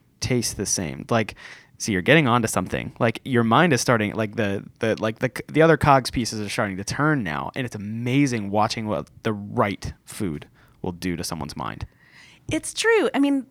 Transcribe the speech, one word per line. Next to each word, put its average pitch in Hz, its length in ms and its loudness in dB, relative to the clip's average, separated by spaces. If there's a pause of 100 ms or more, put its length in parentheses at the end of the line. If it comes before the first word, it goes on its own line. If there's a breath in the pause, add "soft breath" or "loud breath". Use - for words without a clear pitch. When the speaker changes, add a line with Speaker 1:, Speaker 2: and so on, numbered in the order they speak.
(200)
Speaker 1:
taste - 360 -2
the 98 100 -4
same." 73 440 -4
Like, 110 240 2 (440 loud breath)
see, - 140 -2
you're 92 100 2
getting 143 260 6
onto 117 200 2
something. 92 520 -4
Like, 117 240 0
your 120 200 2
mind 139 280 4
is 120 80 2
starting, 107 340 2
like, 107 220 -4
the, 101 280 -2 (140)
the, 110 220 0
like, 110 180 -2
the, 127 120 -2 (180)
the 147 140 0
other 160 140 8
COGS 135 340 4
pieces 110 300 -4
are 104 80 -6
starting 101 280 -4
to 98 80 -8
turn 143 400 0
now. 73 320 -6
And 131 100 -4
it's - 100 -10
amazing 117 760 0
watching 107 360 0
what 80 220 -4 (160)
the 110 80 0
right 104 600 -2 (120)
food 82 420 -6 (340 soft breath)
will 92 120 -6
do 87 240 -4
to 73 80 -8
someone's 73 320 -8
mind. 57 300 -8 (640 soft breath)
Speaker 2:
It's 311 220 -4
true. 427 400 2
I - 40 0
mean, 277 320 2